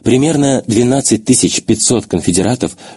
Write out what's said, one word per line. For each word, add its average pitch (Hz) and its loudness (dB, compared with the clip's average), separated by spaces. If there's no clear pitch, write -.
примерно 139 2
двенадцать 120 0
тысяч - 0
пятьсот - -2
конфедератов 90 -2